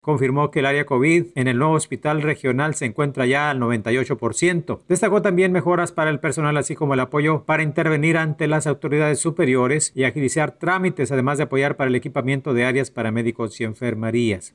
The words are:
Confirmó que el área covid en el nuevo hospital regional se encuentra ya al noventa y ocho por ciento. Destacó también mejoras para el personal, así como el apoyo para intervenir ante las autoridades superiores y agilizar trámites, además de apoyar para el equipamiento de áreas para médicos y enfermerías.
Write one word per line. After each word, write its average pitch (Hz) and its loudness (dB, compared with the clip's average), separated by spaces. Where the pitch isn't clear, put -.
Confirmó 143 0
que 165 -2
el 135 2
área 143 0
covid 156 2
en 127 0
el 123 0
nuevo 156 2
hospital 151 -2
regional 143 -2
se 143 -6
encuentra 135 -2
ya 139 2
al 139 -2
noventa 117 0
y 127 2
ocho 131 -2
por 110 -2
ciento. 170 -2
Destacó 185 2
también 185 2
mejoras 175 0
para 156 0
el 143 -2
personal, 147 -2
así 143 -4
como 143 0
el 131 4
apoyo 151 0
para 156 0
intervenir 156 2
ante 156 -2
las 156 0
autoridades 151 0
superiores 143 0
y 131 0
agilizar 143 0
trámites, 175 0
además 135 0
de 151 2
apoyar 135 0
para 135 0
el 127 2
equipamiento 127 -2
de 120 2
áreas 127 0
para 110 -4
médicos 113 -4
y 120 -2
enfermerías. 110 -2